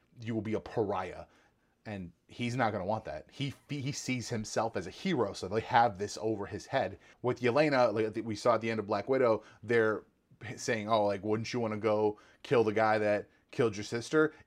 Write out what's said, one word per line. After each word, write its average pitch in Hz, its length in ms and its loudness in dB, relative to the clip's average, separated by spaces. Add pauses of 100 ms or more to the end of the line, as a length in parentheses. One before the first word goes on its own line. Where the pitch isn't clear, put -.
(200)
you 113 140 -6
will 110 80 -2
be 107 120 -4
a 98 60 -2
pariah." 92 640 -4 (600)
And 95 240 -10 (180)
he's 120 280 -6
not 113 160 2
gonna 92 140 -4
want 107 180 -4
that. 76 260 -10
He, 135 220 -8 (160)
he 143 240 -6
sees 123 380 -6
himself 110 440 -4
as 92 120 -4
a 92 40 -10
hero, 120 440 -2
so 95 140 -8
they 107 120 0
have 117 380 4
this 101 240 -4
over 104 240 -2
his 95 180 -10
head. 104 320 -4 (240)
With 123 220 -2
Yelena, 123 500 4
like, 110 320 -2
we 113 100 -4
saw 117 200 4
at 110 80 0
the 113 80 -2
end 110 100 -2
of 101 60 -4
Black 104 200 -2
Widow, 123 360 4 (200)
they're 110 400 2 (540)
saying, 110 320 -4
"Oh, 107 160 4
like, 101 180 0
wouldn't 107 300 -2
you 123 80 -2
wanna 110 160 -2
go 107 420 2 (240)
kill 120 220 4
the 107 80 2
guy 110 260 4
that 104 300 2 (220)
killed 113 260 0
your 104 80 -8
sister?" 151 480 0 (140)